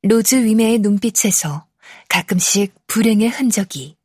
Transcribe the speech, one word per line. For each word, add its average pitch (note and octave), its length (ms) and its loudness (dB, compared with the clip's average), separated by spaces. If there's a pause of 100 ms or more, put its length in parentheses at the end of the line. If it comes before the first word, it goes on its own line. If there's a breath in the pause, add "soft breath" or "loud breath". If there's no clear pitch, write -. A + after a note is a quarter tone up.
로즈 A3+ 320 2 (100)
위메의 A3 360 2
눈빛에서 G3+ 840 -2 (420 loud breath)
가끔씩 F#3+ 640 -2 (140)
불행의 A3 400 2
흔적이 G3 760 -4